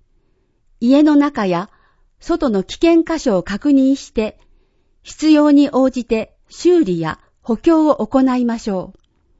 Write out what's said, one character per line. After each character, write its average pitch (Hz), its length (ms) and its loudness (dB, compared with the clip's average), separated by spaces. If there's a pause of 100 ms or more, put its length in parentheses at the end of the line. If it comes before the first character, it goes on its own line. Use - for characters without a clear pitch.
(800)
家 269 220 2
の 302 120 4
中 285 320 0
や 180 240 -4 (480)
外 320 320 -4
の 190 140 -2
危 - 100 -18
険 330 300 2
箇 320 160 -6
所 196 180 -2
を 170 40 -2
確 202 260 -6
認 269 260 2
し - 180 -10
て、 220 280 -6 (640)
必 - 260 -6
要 294 220 4
に 285 200 4
応 262 200 0
じ 254 140 -8
て - 320 -6 (120)
修 339 360 0
理 180 140 -4
や 160 220 -8 (220)
補 226 140 -4
強 311 320 2
を 233 180 -2
行 269 160 0
い 254 220 0
ま 233 140 -4
し 226 120 -10
ょ 190 260 -8
う。 - 20 -20 (420)